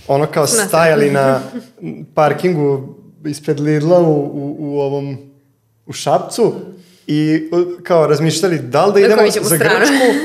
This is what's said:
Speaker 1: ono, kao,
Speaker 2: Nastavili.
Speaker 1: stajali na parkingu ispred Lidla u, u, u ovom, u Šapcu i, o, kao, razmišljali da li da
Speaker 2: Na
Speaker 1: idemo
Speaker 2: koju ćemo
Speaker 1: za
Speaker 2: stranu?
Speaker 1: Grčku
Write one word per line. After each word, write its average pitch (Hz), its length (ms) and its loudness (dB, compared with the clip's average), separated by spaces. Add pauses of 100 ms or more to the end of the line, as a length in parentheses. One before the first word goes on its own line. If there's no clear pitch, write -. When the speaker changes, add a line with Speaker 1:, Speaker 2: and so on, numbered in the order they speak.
Speaker 1:
ono, 143 200 2
kao, - 140 -2
Speaker 2:
Nastavili. 202 260 0
Speaker 1:
stajali 160 440 2
na 135 280 2 (720)
parkingu 151 840 0 (300)
ispred 147 340 -6
Lidla 151 400 2
u, 170 140 2
u, 143 460 -4
u 143 220 -6
ovom, 139 360 -4 (680)
u 143 80 -14
Šapcu 180 600 0 (540)
i, 156 440 0
o, 175 60 0 (240)
kao, 160 260 2
razmišljali 156 520 0
da 131 260 0
li 202 80 2
da 202 60 4
Speaker 2:
Na 202 60 4
Speaker 1:
idemo 220 120 4
Speaker 2:
koju 208 140 4
ćemo 180 140 -4
Speaker 1:
za 147 100 2
Speaker 2:
stranu? 151 220 2
Speaker 1:
Grčku 277 160 2 (320)